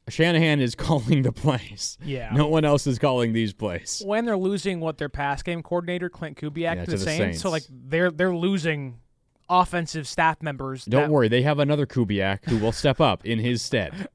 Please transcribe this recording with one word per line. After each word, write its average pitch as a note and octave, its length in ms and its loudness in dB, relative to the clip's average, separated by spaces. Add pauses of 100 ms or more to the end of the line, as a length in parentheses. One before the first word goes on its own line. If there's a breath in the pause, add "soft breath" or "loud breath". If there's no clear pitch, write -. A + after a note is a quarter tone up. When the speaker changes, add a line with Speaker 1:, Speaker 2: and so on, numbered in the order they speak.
Speaker 1:
Shanahan D#3+ 500 4
is A#2+ 160 0
<laughs> - 0 -
calling C#3 480 2
the B2 80 0
plays. - 720 -4
Speaker 2:
Yeah. C3 300 -8
Speaker 1:
No D3 140 4
one D#3 180 4
else D3 200 4
is B2+ 140 0
calling B2 340 2
these A2+ 200 0
plays. - 520 -6
Speaker 2:
When G#3+ 200 -2
they're G#3+ 120 0
losing, F#3+ 420 -2
what, D#3+ 200 -4
their D3 100 -6
pass C#3+ 320 -4
game E3+ 220 -6
coordinator, F3 460 -4
Clint D#3 280 -12
Kubiak, D3 200 -8
Speaker 1:
Yeah, E3 180 -2
Speaker 2:
to F3 100 -6
Speaker 1:
to E3+ 60 -6
Speaker 2:
the G#2 60 -2
Speaker 1:
the F#2+ 60 -4
Speaker 2:
Saints. F#2 380 -2
So, F#3+ 100 -2
Speaker 1:
Saints. D#3+ 180 -4
Speaker 2:
like, C3 80 -20 (120)
they're, E3+ 220 2
they're F3 240 0
losing D#3 640 -2 (480)
offensive F3 600 0
staff D#3+ 340 0
members C3+ 440 -8
Speaker 1:
Don't C3 180 4
Speaker 2:
that D3 80 0
Speaker 1:
worry. C3+ 160 6
They A#2+ 160 4
have D3 160 2
another D3 260 2
Kubiak G2 600 0
who A#2 120 0
will A2 140 2
step C3+ 280 2
up B2+ 280 2
in A2+ 120 0
his A#2+ 220 0
stead. B2+ 540 -4